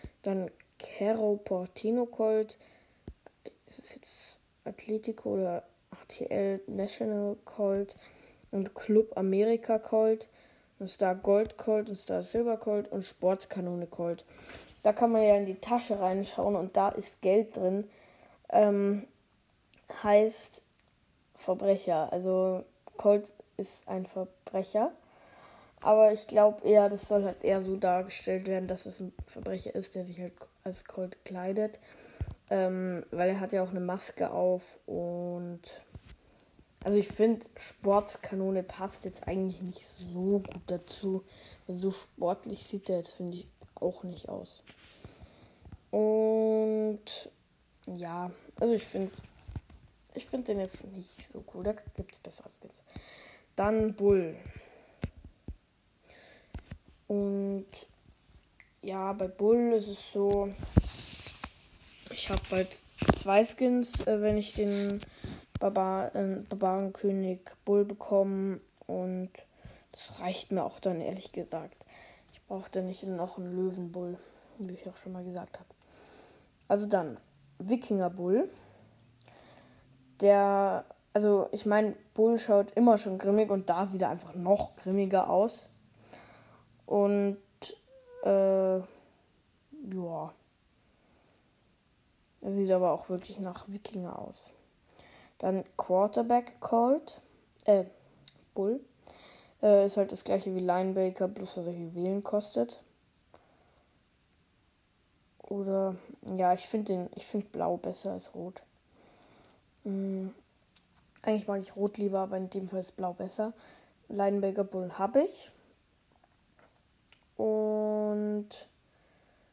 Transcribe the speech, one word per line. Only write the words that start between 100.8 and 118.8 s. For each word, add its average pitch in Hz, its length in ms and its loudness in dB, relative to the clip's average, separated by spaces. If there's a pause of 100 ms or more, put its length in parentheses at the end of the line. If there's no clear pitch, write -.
bloß 196 260 -12
dass 175 120 -6
er 175 60 -6
Juwelen 175 520 -4
kostet. 233 580 -2 (2750)
Oder, 196 460 -2 (420)
ja, 180 160 4
ich 180 140 -2
find 214 220 -4
den, 180 260 -2
ich - 100 -16
find - 280 -6
Blau 170 240 -2
besser 185 360 -8
als 185 220 -12
Rot. 180 260 -12 (1200)
Mm, 196 440 -6 (920)
eigentlich 214 240 0
mag 202 140 -2
ich - 160 -12
Rot 202 200 -2
lieber, 196 240 0
aber 190 160 -2
in 190 140 -6
dem 190 180 -6
Fall 185 120 -4
ist 185 160 -8
Blau 185 160 -4
besser. 196 400 -6 (560)
Linebacker 202 560 0
Bull 185 340 -8
hab 208 180 2
ich. - 340 0 (1900)
Und, 214 1120 0 (1040)